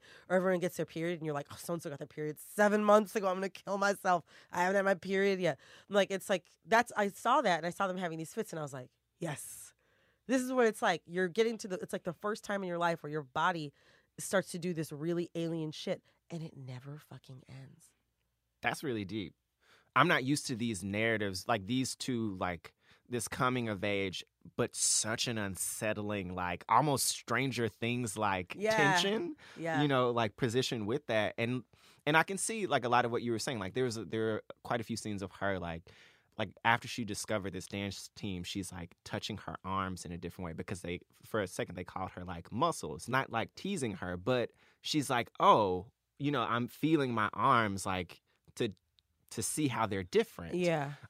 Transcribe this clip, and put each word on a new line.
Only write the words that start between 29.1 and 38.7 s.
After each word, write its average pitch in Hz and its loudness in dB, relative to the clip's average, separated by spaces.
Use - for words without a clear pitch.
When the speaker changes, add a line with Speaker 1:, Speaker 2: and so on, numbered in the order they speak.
Speaker 1:
Yeah. 160 -2
Speaker 2:
you 151 4
know, 127 4
like, 117 2
position 120 0
with 113 -2
that. 107 2
And, 117 -2
and 147 6
I 165 8
can 196 -4
see, 220 -2
like, 127 2
a 120 0
lot 120 6
of 117 0
what 117 0
you 117 -2
were 110 0
saying. 127 -4
Like, 95 -4
there 127 0
was 113 -2
a, 107 -6
there 110 -2
are - -6
quite 123 -2
a - -6
few 117 -6
scenes 104 -6
of 98 -8
her, 98 -2
like, 85 -8
like, 104 -4
after 117 4
she 117 -6
discovered 98 -4
this 90 -10
dance 101 -6
team, 92 -6
she's, 95 -8